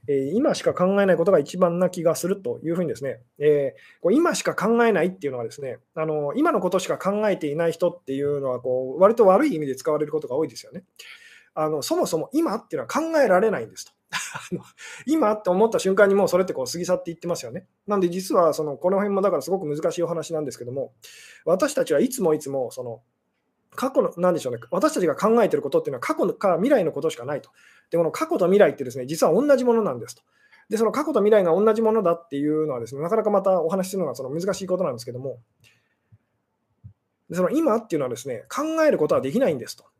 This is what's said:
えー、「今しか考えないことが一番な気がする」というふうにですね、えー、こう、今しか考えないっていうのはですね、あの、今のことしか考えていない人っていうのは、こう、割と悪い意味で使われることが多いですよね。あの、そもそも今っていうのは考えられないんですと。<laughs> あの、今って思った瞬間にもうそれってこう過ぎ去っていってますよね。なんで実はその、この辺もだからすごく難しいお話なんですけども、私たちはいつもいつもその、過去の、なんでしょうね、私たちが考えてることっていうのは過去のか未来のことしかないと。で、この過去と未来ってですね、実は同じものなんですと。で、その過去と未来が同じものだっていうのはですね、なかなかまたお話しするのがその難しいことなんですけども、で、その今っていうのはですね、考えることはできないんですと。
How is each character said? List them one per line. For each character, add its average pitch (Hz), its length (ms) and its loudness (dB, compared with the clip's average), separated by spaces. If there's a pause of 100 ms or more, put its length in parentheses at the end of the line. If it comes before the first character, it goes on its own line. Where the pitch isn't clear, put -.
え 143 60 -2
ー、 135 200 -2
「今 247 220 2
し - 80 -10
か 160 100 0
考 190 280 2
え 202 40 4
な 185 80 4
い 160 40 4
こ 165 80 2
と 196 60 4
が 180 60 6
一 147 200 -2
番 175 200 2
な 180 120 2
気 180 120 -8
が 160 140 2
す 170 120 -6
る」 196 140 -4
と 120 220 -6
い 160 80 -4
う 170 40 -2
ふ 180 40 -4
う - 40 -2
に 160 40 -2
で 139 80 -6
す 123 80 -12
ね、 120 180 -8 (160)
え 143 400 2
ー、 - 240 -20
こ 170 80 2
う、 208 40 6
今 320 200 4
し - 80 -4
か 165 140 -2
考 233 300 2
え 220 80 4
な 165 100 2
い 185 40 2
っ 185 40 -2
て 147 160 -8
い - 20 -2
う 127 40 -6
の 123 40 -8
は 120 60 -6
で 113 80 -8
す 143 100 -14
ね、 123 160 -8 (180)
あ 160 100 -2
の、 151 300 -2
今 320 160 2
の 220 80 0
こ 180 120 0
と 185 80 2
し - 80 -6
か 151 100 -2
考 208 320 -2
え 185 80 0
て 156 100 -6
い 143 80 -4
な 170 120 0
い 165 40 0
人 175 200 0
っ 175 120 -18
て 135 100 -8
い 139 100 -4
う 143 160 -2
の 135 100 -4
は、 123 100 -4
こ 131 380 -4
う、 175 40 4
割 214 140 6
と 220 120 6
悪 220 200 6
い 214 80 -2
意 156 40 -4
味 147 80 -4
で 127 80 -4
使 - 160 -6
わ 151 80 0
れ 151 60 0
る 147 60 -12
こ 156 80 -2
と 139 80 -8
が 123 80 -6
多 147 80 0
い 147 40 -4
で 117 80 -16
す - 100 -18
よ 110 60 -20
ね。 - 120 -16 (680)
あ 156 160 -2
の、 151 120 -4
そ - 140 -2
も - 120 0
そ 165 100 -2
も 151 160 -4
今 285 220 0
っ - 120 -10
て 160 80 -10
い 139 40 -4
う - 20 -6
の 117 60 -8
は - 0 -
考 320 320 -2
え 254 80 6
ら 185 120 6
れ 214 120 2
な 147 80 -2
い 110 80 -8
ん - 20 -20
で - 80 -20
す - 80 -16
と。 - 60 -20 (200)
<laughs> - 0 -
あ - 440 -10
の、 - 60 -10 (440)
今 254 260 2
っ - 100 -2
て 185 80 -2
思 190 160 4
っ 226 40 0
た 196 100 0
瞬 190 160 0
間 202 120 6
に 196 80 4
も 196 100 4
う - 20 0
そ 180 100 2
れ 190 60 4
っ 185 40 0
て - 60 -6
こ 131 100 -4
う 120 80 -8
過 170 60 -8
ぎ 175 80 -6
去 180 100 2
っ 180 80 -10
て 165 80 -10
い 165 40 -12
っ - 20 -20
て 170 100 -10
ま 170 80 -2
す 131 100 -12
よ 113 60 -12
ね。 170 140 -14 (220)
な 202 100 0
ん - 20 2
で 175 100 2
実 190 260 -4
は 165 180 4
そ 156 100 -4
の、 143 140 -6
こ 185 140 0
の 196 60 2
辺 202 180 0
も 190 60 0
だ 196 80 2
か 170 80 0
ら 135 40 -2
す 160 80 -10
ご 185 100 -2
く 156 60 -8
難 151 260 -2
し 170 60 -8
い 170 60 -2
お 160 40 -2
話 165 260 -6
な 156 80 -4
ん 147 40 -6
で 123 60 -8
す - 80 -16
け 120 60 -12
ど 120 60 -10
も、 135 220 -8 (520)
私 190 280 2
た 170 120 0
ち 156 80 -2
は 143 60 4
い 262 100 2
つ - 120 -6
も 160 120 2
い 151 60 0
つ 135 100 -10
も 131 220 -4
そ 127 120 -12
の、 117 180 -12 (720)
過 262 160 -4
去 269 100 2
の、 180 160 -2
な 180 140 4
ん - 20 2
で 151 80 -2
し 135 60 -6
ょ - 20 -2
う 120 40 -4
ね、 117 60 -8 (100)
私 285 240 0
た 233 60 -4
ち 180 80 2
が 139 80 0
考 226 280 4
え 180 60 2
て 151 60 2
る 143 80 -2
こ 139 60 -6
と 165 100 2
っ - 20 2
て 151 80 -6
い - 20 -6
う - 20 -6
の - 40 -8
は - 40 -10
過 - 140 -4
去 311 100 0
の 165 80 0
か 185 220 0
未 202 140 0
来 240 140 4
の 151 80 0
こ 143 100 -8
と 156 80 -2
し - 60 -6
か 120 100 -14
な 143 100 -6
い 127 60 -8
と。 - 80 -20 (400)
で、 165 80 0
こ 170 60 2
の 156 80 0
過 320 160 -4
去 339 100 -2
と 185 80 2
未 190 140 4
来 160 120 8
っ - 40 -10
て 139 80 -8
で 123 80 -8
す 127 60 -12
ね、 127 80 -8
実 160 200 -2
は 160 80 4
同 277 220 4
じ 254 80 -2
も 240 100 2
の 226 80 2
な 170 120 -2
ん 120 60 -8
で 104 80 -12
す - 80 -20
と。 - 80 -20 (460)
で、 214 80 -2
そ 226 80 2
の 214 60 2
過 277 140 -2
去 311 80 -4
と 226 60 2
未 208 120 4
来 208 120 6
が 165 100 2
同 214 200 4
じ 226 80 0
も 220 100 2
の 220 120 0
だ 170 100 2
っ - 140 -6
て 139 100 -8
い 147 120 -2
う 156 160 0
の 147 80 -6
は 120 60 -6
で 113 80 -10
す 131 80 -14
ね、 139 60 -8
な 170 80 -6
か 220 60 0
な 214 80 0
か 214 60 0
ま 196 120 2
た 190 200 2
お 160 80 -2
話 185 180 -2
し - 40 -10
す 196 60 -6
る 185 40 -2
の 156 60 -2
が 120 80 -6
そ 139 80 -12
の 127 60 -8
難 175 240 -4
し - 100 -6
い 180 40 -10
こ 180 100 -2
と 185 60 -2
な 151 80 -2
ん 120 40 -6
で 113 40 -12
す 120 60 -14
け 123 80 -10
ど 123 60 -10
も、 127 200 -10 (1900)
で、 165 80 -6
そ 185 60 2
の 170 60 2
今 254 280 2
っ 226 100 -6
て 175 80 -4
い - 20 0
う - 20 0
の 135 60 -2
は 123 40 -6
で 113 80 -6
す - 100 -12
ね、 117 220 -8
考 320 340 -2
え 294 80 6
る 180 60 2
こ 151 100 2
と 160 80 2
は 127 60 2
で 135 100 -4
き 208 80 0
な 262 80 2
い 160 80 0
ん - 20 -8
で 110 100 -10
す - 100 -14
と。 - 80 -20 (140)